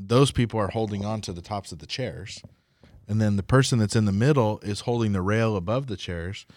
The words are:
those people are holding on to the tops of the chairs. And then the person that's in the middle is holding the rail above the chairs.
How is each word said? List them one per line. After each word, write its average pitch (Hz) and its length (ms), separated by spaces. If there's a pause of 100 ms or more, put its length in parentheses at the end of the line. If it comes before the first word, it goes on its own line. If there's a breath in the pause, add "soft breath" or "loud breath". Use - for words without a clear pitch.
those 117 320
people 113 260
are 98 100
holding 104 360
on 110 160
to 101 120
the 87 100
tops 101 300
of 85 60
the - 80
chairs. 104 560 (640 soft breath)
And 104 140
then 104 160
the 98 60
person 131 360
that's 107 160
in 110 120
the 98 60
middle 110 500
is 104 180
holding 117 320
the 95 100
rail 110 340
above 110 300
the 104 100
chairs. 87 500 (100)